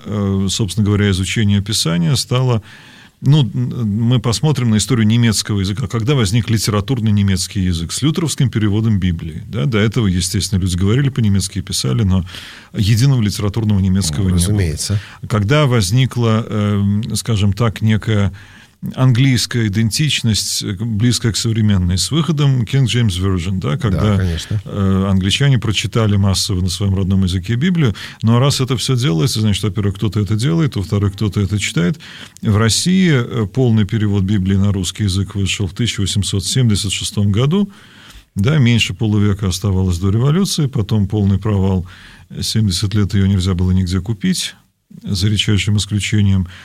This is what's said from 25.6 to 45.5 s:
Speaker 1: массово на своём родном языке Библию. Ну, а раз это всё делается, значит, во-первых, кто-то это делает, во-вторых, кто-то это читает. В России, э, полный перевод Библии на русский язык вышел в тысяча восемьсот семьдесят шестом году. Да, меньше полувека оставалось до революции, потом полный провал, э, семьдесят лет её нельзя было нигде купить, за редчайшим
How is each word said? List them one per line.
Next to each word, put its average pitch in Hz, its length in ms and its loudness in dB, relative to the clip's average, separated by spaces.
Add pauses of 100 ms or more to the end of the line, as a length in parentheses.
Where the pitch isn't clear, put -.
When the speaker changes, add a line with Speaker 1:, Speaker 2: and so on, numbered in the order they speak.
Speaker 1:
массово 98 440 0
на 95 80 0
своём 98 260 -2
родном 95 300 2
языке 92 300 -2
Библию. 151 400 0 (260)
Ну, 113 160 4
а 120 40 4
раз 139 200 2
это 127 160 -2
всё - 180 -2
делается, 139 460 0
значит, 107 240 0
во-первых, 101 300 -2
кто-то 107 260 -2
это 107 160 0
делает, 151 400 0
во-вторых, 101 380 0
кто-то 104 260 -2
это 101 180 0
читает. 165 400 -2 (440)
В 107 160 2
России, 175 520 2
э, 117 360 0
полный 110 400 2
перевод 101 380 0
Библии 98 320 0
на 101 140 2
русский 98 340 -4
язык 95 300 -2
вышел 98 320 -2
в 87 60 -6
тысяча 113 300 -4
восемьсот 98 420 -2
семьдесят 107 480 0
шестом 101 400 -2
году. 156 380 0 (640)
Да, 127 240 2
меньше 117 340 2
полувека 104 560 0
оставалось 92 500 0
до 95 120 0
революции, 147 560 0
потом 107 420 0
полный 98 300 2
провал, 95 480 0 (420)
э, - 140 -10
семьдесят 101 500 -2
лет 104 220 0
её 98 120 4
нельзя 95 280 2
было 92 160 0
нигде 92 300 0
купить, 160 540 -4 (480)
за 101 260 -2
редчайшим 104 500 0